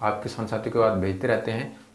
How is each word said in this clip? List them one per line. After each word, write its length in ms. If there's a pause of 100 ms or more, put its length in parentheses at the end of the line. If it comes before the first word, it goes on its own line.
आप 200
किसान 240
साथियों 260
के 60
पास 200
भेजते 280
रहते 240
हैं। 260 (180)